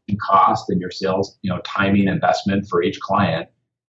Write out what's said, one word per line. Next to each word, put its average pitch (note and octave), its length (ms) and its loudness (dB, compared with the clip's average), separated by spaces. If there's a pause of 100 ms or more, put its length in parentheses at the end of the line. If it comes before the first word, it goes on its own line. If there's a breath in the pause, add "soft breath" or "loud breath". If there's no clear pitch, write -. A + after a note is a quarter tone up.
(200)
cost - 500 2
and F#2 120 0
your F2+ 100 -8
sales, F#2+ 500 -4
you G2 80 -4
know, E2+ 140 -4
timing G2 460 2
investment F#2 580 0
for F2 160 0
each - 160 -2
client. F2 480 0 (460)